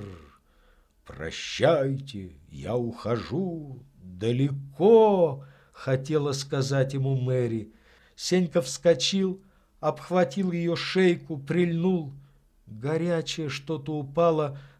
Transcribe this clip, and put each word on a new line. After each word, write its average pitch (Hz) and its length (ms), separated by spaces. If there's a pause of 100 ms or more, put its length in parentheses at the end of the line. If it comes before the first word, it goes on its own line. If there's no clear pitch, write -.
(1040)
«Прощайте, 107 1300 (120)
я 78 280
ухожу 123 1080 (180)
далеко», 139 1400 (300)
хотела 143 580
сказать 135 640
ему 135 260
Мэри. 123 540 (420)
Сенька 180 460
вскочил, 185 800 (400)
обхватил 175 720
ее 170 240
шейку, 170 600
прильнул. 165 760 (580)
Горячее 160 760
что-то 147 480
упало 151 600 (220)